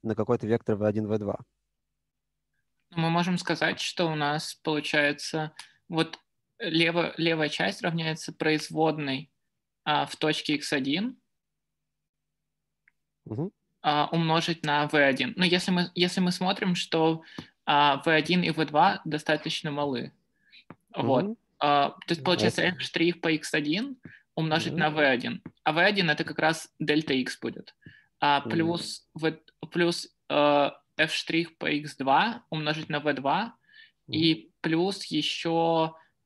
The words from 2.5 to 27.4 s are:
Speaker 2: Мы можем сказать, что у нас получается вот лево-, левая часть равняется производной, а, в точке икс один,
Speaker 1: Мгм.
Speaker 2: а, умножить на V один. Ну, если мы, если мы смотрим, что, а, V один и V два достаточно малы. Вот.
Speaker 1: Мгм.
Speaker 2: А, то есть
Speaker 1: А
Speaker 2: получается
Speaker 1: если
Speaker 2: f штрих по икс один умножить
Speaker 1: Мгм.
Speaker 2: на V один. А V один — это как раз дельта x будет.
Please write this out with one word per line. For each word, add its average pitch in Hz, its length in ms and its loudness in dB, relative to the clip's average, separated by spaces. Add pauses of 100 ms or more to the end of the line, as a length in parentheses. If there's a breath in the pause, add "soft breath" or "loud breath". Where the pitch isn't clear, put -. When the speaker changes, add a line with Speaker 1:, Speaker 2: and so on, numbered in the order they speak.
Speaker 2:
Мы 165 180 0
можем 175 280 2
сказать, 165 420 -2
что - 280 -2
у 156 80 -2
нас 151 400 -2
получается 151 1000 -2 (360 loud breath)
вот 160 300 -2 (400)
лево-, 170 580 0
левая 160 320 0
часть 190 320 -4
равняется 165 520 -4
производной, 151 960 -2 (540)
а, 143 220 0
в - 100 -14
точке 151 380 0
икс - 180 -6
один, 151 440 -2 (2000)
Speaker 1:
Мгм. 117 240 -6 (320)
Speaker 2:
а, 147 300 2
умножить 165 520 0
на 147 240 2
V 147 160 4
один. 131 340 2
Ну, 180 80 2
если 180 260 2
мы, 180 240 0
если 180 260 2
мы 180 100 2
смотрим, 185 440 0
что, 160 480 0 (420 loud breath)
а, 143 400 4
V 165 80 4
один 165 300 4
и 165 80 0
V 156 140 0
два 165 400 4
достаточно 151 680 -2
малы. 143 400 -4 (840 soft breath)
Вот. 131 300 2
Speaker 1:
Мгм. 220 100 -6 (240)
Speaker 2:
А, 143 320 2
то - 60 -18 (120)
есть 165 120 -2
Speaker 1:
А - 20 -8
Speaker 2:
получается 175 400 0
Speaker 1:
если 175 140 -2
Speaker 2:
f - 40 -8
штрих 175 400 -2
по 165 100 0
икс 151 220 -4
один 175 440 -2 (380 loud breath)
умножить 160 380 0
Speaker 1:
Мгм. 165 60 -2
Speaker 2:
на 156 100 2
V 151 180 2
один. 123 360 0 (200)
А 156 100 2
V 170 100 4
один — 196 260 2
это 151 140 0
как 151 160 -8
раз 160 300 0 (100)
дельта 151 340 0
x - 260 -2
будет. - 360 -10 (440 soft breath)